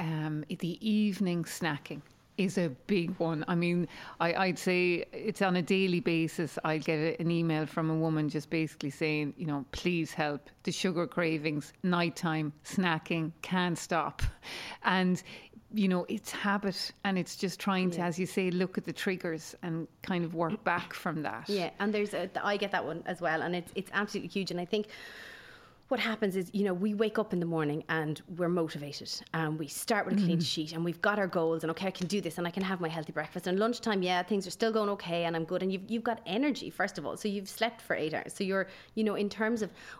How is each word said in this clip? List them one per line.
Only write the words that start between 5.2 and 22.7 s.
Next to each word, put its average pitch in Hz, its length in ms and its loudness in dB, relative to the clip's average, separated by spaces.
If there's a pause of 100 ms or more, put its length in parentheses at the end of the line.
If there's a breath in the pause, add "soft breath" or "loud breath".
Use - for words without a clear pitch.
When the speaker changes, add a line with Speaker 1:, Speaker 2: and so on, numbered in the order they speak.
Speaker 1:
on 185 140 6
a 180 60 4
daily 190 360 4
basis. 165 640 0
I 156 140 2
get 160 180 0
a, 156 240 0
an 170 120 2
email 160 340 2
from 160 240 0
a 160 60 2
woman 160 320 2
just 147 200 -4
basically 160 420 -2
saying, 151 460 0
you - 80 -8
know, 143 280 -2
"Please 170 400 0
help. 151 360 -2 (140)
The 190 80 -4
sugar 170 360 0
cravings, 160 640 0 (100)
nighttime, 170 720 2 (120)
snacking, 165 680 0 (100)
can't 180 340 2
stop." - 460 -2 (640 loud breath)
And, 185 360 4 (540 loud breath)
you 202 140 4
know, 180 200 2
it's 208 220 -6
habit, 202 600 -2 (120)
and 190 140 2
it's - 180 -2
just 185 220 -4
trying 185 320 2
to, 170 80 -2
Speaker 2:
Yeah. 175 80 0
Speaker 1:
as 170 140 -2
you 185 60 0
say, 185 260 0
look 180 260 0
at 190 60 -2
the 165 80 -4
triggers 170 720 -4
and 165 260 -2 (140)
kind 175 220 0
of 165 100 -4
work 165 280 0
back 175 320 0
from 156 300 -4
that. 117 240 -6
Speaker 2:
Yeah, 196 220 0 (100)
and 202 120 0
there's 208 220 0
a, 175 160 -2 (120)
I 202 140 2
get 196 140 -2